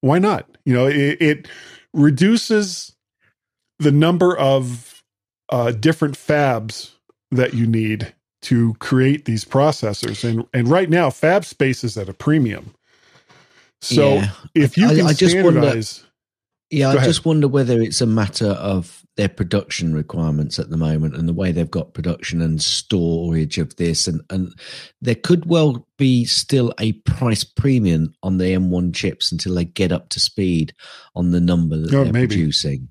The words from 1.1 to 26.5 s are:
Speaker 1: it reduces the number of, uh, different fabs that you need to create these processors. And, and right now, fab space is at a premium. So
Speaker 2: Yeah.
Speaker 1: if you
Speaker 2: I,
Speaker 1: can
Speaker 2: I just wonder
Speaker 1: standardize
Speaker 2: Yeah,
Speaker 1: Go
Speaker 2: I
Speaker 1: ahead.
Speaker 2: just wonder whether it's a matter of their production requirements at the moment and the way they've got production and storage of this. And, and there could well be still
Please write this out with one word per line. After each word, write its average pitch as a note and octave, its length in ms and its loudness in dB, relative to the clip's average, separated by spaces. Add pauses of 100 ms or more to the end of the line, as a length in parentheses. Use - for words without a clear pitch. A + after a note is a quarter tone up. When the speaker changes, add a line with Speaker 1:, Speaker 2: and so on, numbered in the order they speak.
Speaker 1:
it D3+ 280 0 (440)
reduces F#3 1000 2 (840)
the D3 100 4
number E3+ 480 4
of, B2+ 640 -2 (460)
uh, A#2+ 240 -2
different D3 440 0
fabs C3 760 -2 (400)
that B2+ 220 0
you A#2 120 2
need A2 480 -2 (280)
to A#2 320 2
create C3+ 500 0
these A2 200 -4
processors. A#2+ 840 -2
And, A#2 240 -2
and A#2+ 160 0
right E3+ 220 2
now, E3+ 200 2
fab E3+ 360 0
space - 360 -2
is A2+ 140 -6
at G2 140 -8
a - 20 -12
premium. C3+ 600 -2 (1040)
So C#3 360 4
Speaker 2:
Yeah. G2+ 140 0 (240)
Speaker 1:
if D3 220 2
you G3+ 120 4
Speaker 2:
I, B3+ 60 4
Speaker 1:
can F3 120 4
Speaker 2:
I D#3 80 4
just F3 220 4
wonder F3 260 4
Speaker 1:
standardize - 420 -2 (680)
Speaker 2:
Yeah, C#3 160 2
Speaker 1:
Go C3 40 2
Speaker 2:
I C#3 60 2
Speaker 1:
ahead. C3+ 120 4
Speaker 2:
just E3 160 -2
wonder D#3 240 2
whether B2 320 2
it's A2+ 220 -2
a B2 40 0
matter A2 420 -2
of F#2+ 520 -4 (160)
their G#2 140 -2
production F2 640 -4
requirements D2+ 640 -4
at D#2 120 -8
the D#2+ 60 -6
moment D#2 400 -2
and E2 120 -4
the E2+ 40 -2
way F2+ 200 -2
they've E2 180 -2
got - 240 -8
production E2+ 480 -4
and D#2+ 180 -2
storage E2 1000 -2
of D#2 180 -6
this. E2+ 320 -2
And, E2 200 -4
and F#2 240 -6 (480)
there A#2+ 140 0
could E3+ 320 0
well D#3 400 0 (100)
be B2+ 300 2
still - 540 -2